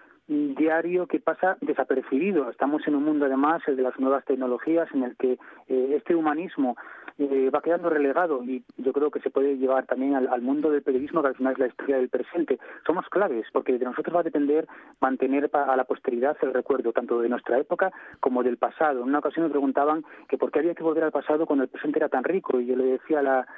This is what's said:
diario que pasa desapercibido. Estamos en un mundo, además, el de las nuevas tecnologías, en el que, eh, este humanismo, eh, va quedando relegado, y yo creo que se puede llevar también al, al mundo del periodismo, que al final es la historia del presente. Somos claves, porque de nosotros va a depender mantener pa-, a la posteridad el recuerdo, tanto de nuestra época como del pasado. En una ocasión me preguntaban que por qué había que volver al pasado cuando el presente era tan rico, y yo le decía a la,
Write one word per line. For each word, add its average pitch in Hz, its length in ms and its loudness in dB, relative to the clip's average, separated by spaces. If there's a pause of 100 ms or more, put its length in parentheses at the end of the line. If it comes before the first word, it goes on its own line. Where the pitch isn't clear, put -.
(280)
diario 160 800 0
que 160 120 -2
pasa 185 420 0
desapercibido. 139 920 0
Estamos 147 340 -2
en 151 80 0
un 143 100 0
mundo, 151 220 0
además, 143 400 2
el 135 120 0
de 131 40 2
las 127 160 -2
nuevas 131 280 0
tecnologías, 131 680 0
en 139 80 0
el 120 140 -4
que, 127 240 0 (280)
eh, 131 280 0
este 147 180 0
humanismo, 156 600 0 (420)
eh, 135 360 2
va 147 80 2
quedando 170 280 0
relegado, 147 540 2
y 123 200 -6 (140)
yo 131 160 -2
creo 143 180 2
que - 80 -4
se 135 100 -2
puede 139 280 0
llevar 131 300 0
también 139 280 0
al, 131 140 2
al 123 120 0
mundo 143 300 0
del 143 120 0
periodismo, 143 380 0
que 139 80 4
al 127 60 -4
final 131 180 0
es 131 60 -6
la 131 80 2
historia 135 300 -2
del 127 100 2
presente. 135 520 -2 (260)
Somos 175 240 -2
claves, 160 420 0
porque 131 260 0
de 120 60 0
nosotros 139 320 -4
va 175 60 4
a - 20 2
depender 151 440 0 (340)
mantener 131 480 0
pa-, 143 160 0
a 131 100 2
la 131 80 2
posteridad 127 600 -2
el 131 100 -2
recuerdo, 123 400 0
tanto 120 260 0
de 117 80 0
nuestra 120 300 0
época 180 340 0 (300)
como 123 200 2
del 120 140 2
pasado. 127 460 0
En 123 80 -4
una 147 100 2
ocasión 156 280 -2
me - 20 0
preguntaban 143 560 0 (240)
que - 80 -2
por - 140 0
qué 156 80 2
había 165 160 0
que 170 80 -10
volver 160 200 2
al 156 80 0
pasado 151 340 0
cuando 139 180 2
el 123 60 -4
presente 151 300 -2
era 151 80 0
tan 131 160 -2
rico, 170 380 0
y 120 60 -2
yo 127 100 0
le 131 80 2
decía 131 340 0
a 139 40 2
la, 135 240 2 (100)